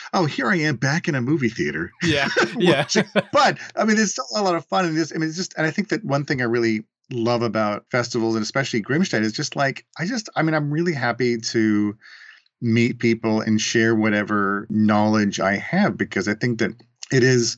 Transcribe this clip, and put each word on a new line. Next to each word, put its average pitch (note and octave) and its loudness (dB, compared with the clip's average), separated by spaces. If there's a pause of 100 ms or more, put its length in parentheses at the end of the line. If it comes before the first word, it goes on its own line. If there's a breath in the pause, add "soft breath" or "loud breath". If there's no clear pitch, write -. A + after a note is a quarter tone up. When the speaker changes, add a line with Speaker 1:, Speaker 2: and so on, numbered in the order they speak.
(120)
Speaker 1:
"Oh, D#3+ 2
here B3+ -4
I F#3+ 2
am D3+ 0
back C#3 -2
in D3+ -2
a B2+ -2
movie C3+ 0
theater." - -4 (120)
Speaker 2:
Yeah, C#3+ 0 (140)
Speaker 1:
<laughs> - -2
Speaker 2:
yeah. D#3+ 4
Speaker 1:
Which, - -2 (340)
but, B3+ 4 (180 loud breath)
I - 0
mean, G#3+ 2
it's A3 0
still C4 -8 (100)
a G#3 0
lot F#3 2
of D#3 -6
fun. F#3+ 0
And D#3+ 0
it's, D#3 -2
I - -8
mean, D#3+ -2
it's D#3+ -10
just, - -8
and D#3 0
I D#3+ 0
think G3 -4
that - -2
one C#3 -2
thing C3 -2
I - 0
really A2+ 0 (260)
love A#2+ 0
about G#2 -2
festivals, A#2 0
and A2 0
especially B2+ -2
Grimstad, C3+ 0
is A2 0
just, D3 -6
like, C3+ -2 (120)
I D#3+ -4
just, A3 -6
I D#3 0
mean, D#3+ 0
I'm D3 0
really E3 0
happy A#2+ 0
to G#2+ 2 (640 loud breath)
meet A#2 2
people A2+ 2
and A2 0
share A2+ 2
whatever G#2 0
knowledge G#2+ 2
I G2 2
have, E3+ 0
because G2 -2
I G2+ 0
think A#2+ -2
that A2 0 (380)
it C3 4
is, B2 2